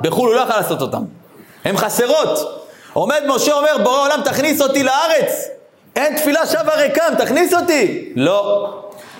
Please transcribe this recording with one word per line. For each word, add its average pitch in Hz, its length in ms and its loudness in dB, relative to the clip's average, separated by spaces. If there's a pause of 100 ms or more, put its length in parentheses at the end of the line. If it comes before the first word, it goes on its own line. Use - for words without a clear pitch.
בחו"ל 165 280 2
הוא 220 60 4
לא 254 60 4
יכול 240 140 0
לעשות 170 260 -2
אותם. 123 220 -4 (640)
הן 190 120 -2
חסרות. 240 840 0 (300)
עומד 254 340 0
משה, 269 260 2
אומר, 285 300 2
"בורא 254 220 2
עולם, 285 200 0
תכניס 277 360 0
אותי 269 220 0
לארץ. 285 640 0 (480)
אין 285 220 0
תפילה 294 280 0
שווה 311 300 0
ריקם, 302 420 2
תכניס 320 360 2
אותי." 311 600 0
לא. 202 540 0 (500)